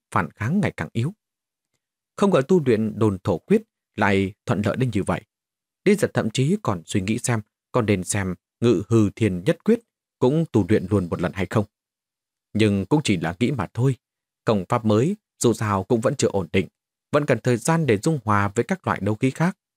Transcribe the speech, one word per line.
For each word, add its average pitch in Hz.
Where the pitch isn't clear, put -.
phản 90
kháng 143
ngày 110
càng 85
yếu. 135
Không 196
ngờ 156
tu 180
luyện 107
đồn 104
thổ 90
quyết 220
lại 98
thuận 101
lợi 101
đến 127
như 98
vậy. -
Lý 208
Giật -
thậm 110
chí 143
còn 92
suy 101
nghĩ 92
xem 117
có 127
nên 101
xem 92
Ngự 113
Hư 110
Thiên 92
Nhất 156
Quyết 233
cũng 151
tu 101
luyện 101
luôn 92
một 82
lần 87
hay 95
không. 104
Nhưng 101
cũng 151
chỉ 101
là 82
nghĩ 120
mà 113
thôi. 127
Công 104
pháp 113
mới, 117
dù 120
sao 101
cũng 113
vẫn 131
chưa 120
ổn 95
định, 95
vẫn 147
cần 123
thời 123
gian 165
để 113
dung 156
hòa 101
với 113
các -
loại 98
đấu 107
khí 131
khác. 170